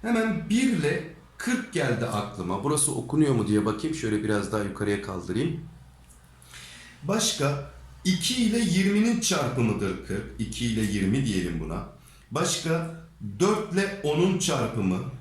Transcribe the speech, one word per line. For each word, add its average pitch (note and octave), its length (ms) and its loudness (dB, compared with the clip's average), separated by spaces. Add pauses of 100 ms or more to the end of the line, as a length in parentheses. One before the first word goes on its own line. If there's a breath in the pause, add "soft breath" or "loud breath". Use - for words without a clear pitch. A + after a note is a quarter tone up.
Hemen A3 480 0
bir A#3 140 4
ile E3 500 0 (240)
kırk - 360 -4
geldi B2 320 0
aklıma. G2 580 -4
Burası C#3+ 320 0
okunuyor D3 400 2
mu G#2+ 120 2
diye G#2 180 4
bakayım. G#2+ 300 -2
Şöyle G#2+ 280 -2
biraz G2+ 280 0
daha G#2 120 0
yukarıya G2+ 380 -2
kaldırayım. G#2 580 -4 (1400 loud breath)
Başka D3 680 0 (340)
iki F#3 300 0
ile A#3 240 2
yirminin G3+ 600 4
çarpımıdır A2+ 840 0
kırk. G2 200 -4 (140)
İki A2 260 -4
ile A2 160 0
yirmi G#2 440 2
diyelim F2 340 0
buna. E2 300 -6 (420 loud breath)
Başka E3 640 -2 (440)
dört G#3 340 2
ile G3 300 0
onun E3 360 4
çarpımı. A2 600 0 (220)